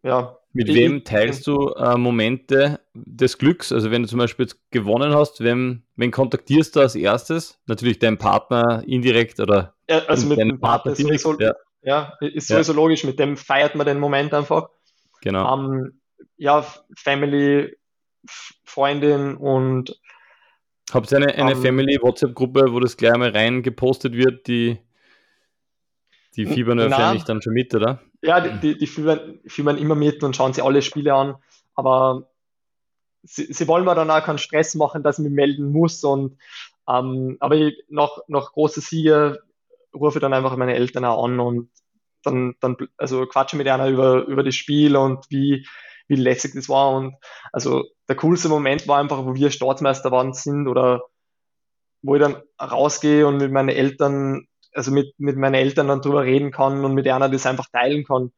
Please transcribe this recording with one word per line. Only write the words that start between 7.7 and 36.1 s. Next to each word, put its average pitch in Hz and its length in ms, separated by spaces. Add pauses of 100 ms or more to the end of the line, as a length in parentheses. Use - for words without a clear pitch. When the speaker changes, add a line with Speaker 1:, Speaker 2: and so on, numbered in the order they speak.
Speaker 2:
deinen 110 180
Partner 117 680
indirekt 120 540
oder 101 340 (160)
Speaker 1:
Ja, - 160
also 143 220
mit 147 100
Speaker 2:
deinen 110 120
Speaker 1:
dem 135 100
Partner 127 320
Speaker 2:
Partner 139 140
direkt, 147 160
Speaker 1:
sowieso, 156 200
Speaker 2:
ja. 110 120 (280)
Speaker 1:
ja, 143 380
ist 147 300
Speaker 2:
Ja. 107 80
Speaker 1:
sowieso 156 160
logisch, 156 300
mit 131 140
dem 143 200
feiert 143 380
man 147 120
den 139 120
Moment 143 340
einfach. 147 360 (520)
Speaker 2:
Genau. 98 320
Speaker 1:
Ähm, 135 480 (360)
ja, 147 220
F-, - 240 (120)
Family, 143 800 (520)
F-, - 260 (120)
Freundin 139 720
und 131 640 (920)
Speaker 2:
Habt 120 200
ihr 139 60
eine, 143 160
eine 135 200
Speaker 1:
Ähm, 127 80
Speaker 2:
Family-WhatsApp-Gruppe, 131 1120
wo 123 60
das 123 180
gleich 117 200
mal 123 120
rein 117 340
gepostet 127 500
wird, 123 340
die, 117 300 (1600)
die 110 80
Speaker 1:
N-, 101 100
Speaker 2:
fiebern 120 240
ja 113 120
Speaker 1:
nein. - 20
Speaker 2:
wahrscheinlich 143 320
dann 110 180
schon 113 120
mit, 123 200
oder? 117 280 (200)
Speaker 1:
Ja, 170 200
die, 113 180
die, 151 180
die 151 100
fiebern, 156 580
fiebern 147 320
immer 151 180
mit 147 280
und 131 120
schauen 131 180
sich 135 100
alle 135 180
Spiele 143 320
an, 135 220 (380)
aber 131 560 (960)
sie, - 220
sie 143 220
wollen 175 180
mir 180 100
dann 156 160
auch 151 120
keinen 151 140
Stress 160 380
machen, 151 280
dass 147 160
ich 151 40
mich 143 100
melden 143 380
muss 165 320
und, 139 340 (500)